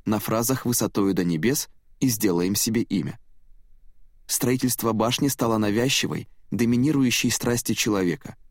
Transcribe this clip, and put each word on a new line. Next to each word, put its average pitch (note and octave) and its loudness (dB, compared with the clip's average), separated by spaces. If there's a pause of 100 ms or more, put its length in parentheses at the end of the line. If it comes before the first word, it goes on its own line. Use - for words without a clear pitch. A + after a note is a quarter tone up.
на G#2+ 0
фразах A#2 -2
"высотою G#2 0
до F2+ 0
небес" F2 0 (300)
и C3+ 2
"сделаем G#2 2
себе A2+ 0
имя". D2 -4 (1040)
Строительство B2 0
башни A2+ 0
стало A2+ 0
навязчивой, G#2+ 0 (200)
доминирующей B2 2
страстью A#2+ -2
человека, F#2+ -2 (140)